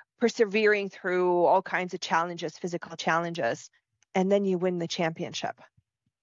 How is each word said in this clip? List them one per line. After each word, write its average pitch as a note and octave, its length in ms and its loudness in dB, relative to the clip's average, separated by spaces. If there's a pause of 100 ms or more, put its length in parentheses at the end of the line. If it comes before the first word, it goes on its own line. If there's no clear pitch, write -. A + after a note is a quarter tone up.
(200)
persevering G#3 720 2
through F3+ 560 2
all E3+ 160 6
kinds F3+ 320 -4
of F3+ 60 -8
challenges, E3+ 580 -4
physical E3+ 400 -8
challenges. E3 720 -2 (460)
And F#3+ 160 2
then G3+ 140 2
you F#3 120 0
win F3+ 220 -2
the E3 80 -4
championship. D#3+ 720 -6 (600)